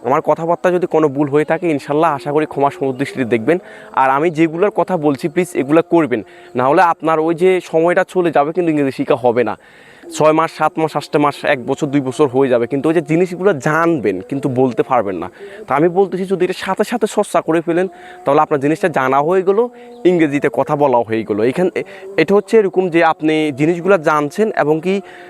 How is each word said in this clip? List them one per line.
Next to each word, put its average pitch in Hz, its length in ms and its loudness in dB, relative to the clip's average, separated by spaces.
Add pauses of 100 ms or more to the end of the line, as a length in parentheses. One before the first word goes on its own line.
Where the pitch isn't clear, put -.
আমার 135 180 0
কথাবার্তা 165 500 0
যদি 180 160 0
কোনো 160 220 2
ভুল 139 200 -2
হয়ে 151 160 2
থাকে 165 240 -2
ইনশাল্লাহ 151 440 0
আশা 143 180 -6
করি 151 140 0
ক্ষমা 139 240 0
সুদৃষ্টিতে 135 560 -4
দেখবেন। 117 320 0 (380)
আর 135 140 2
আমি 143 200 2
যেগুলোর 165 420 0
কথা 175 260 -2
বলছি 151 320 0
প্লিজ 175 240 -2
এগুলো 143 360 2
করবেন, 120 340 0 (320)
না 123 120 0
হলে 160 140 4
আপনার 160 380 0
ওই 165 160 0
যে 185 260 2
সময়টা 170 420 0
চলে 175 280 -2
যাবে 147 220 2
কিন্তু 175 180 0
ইংরেজি 143 200 0
শেখা 143 240 0
হবে 120 280 2
না। 104 140 -4 (580)
ছয় 156 160 4
মাস, 160 200 0
সাত 156 280 -2
মাস, 156 160 -2
আট 151 200 -6
মাস, 147 300 0
এক 143 220 0
বছর, 139 200 -2
দুই 139 140 0
বছর 131 260 0
হয়ে 127 220 2
যাবে, 120 180 2
কিন্তু 143 220 -2
ওই 160 60 2
যে 175 60 2
জিনিসগুলো 175 520 0
জানবেন 151 680 0
কিন্তু 135 280 -6
বলতে 127 340 0
পারবেন 101 320 0
না। 87 140 -8 (380)
তা 131 80 -2
আমি 156 140 4
বলতেছি 185 360 -2
যদি 185 200 -2
এটা 180 80 -4
সাথে 190 300 -4
সাথে 226 320 -2
চর্চা 180 260 0
করে 165 200 0
ফেলেন 175 260 -2 (380)
তাহলে 143 160 4
আপনার 151 180 0
জিনিসটা 151 280 0
জানা 135 340 2
হয়ে 180 220 0
গেলো, 202 260 2 (360)
ইংরেজিতে 147 480 2
কথা 147 220 0
বলাও 135 260 2
হয়ে 113 220 -2
গেলো। 104 200 -2
এখান-, 160 320 0
এ-, - 80 -4 (340)
এটা 160 180 2
হচ্ছে 208 220 2
এরকম 190 320 2
যে 165 140 2
আপনি 156 480 0
জিনিসগুলো 170 460 2
জানছেন 151 540 0
এবং 156 280 0
কি, 190 220 -2 (280)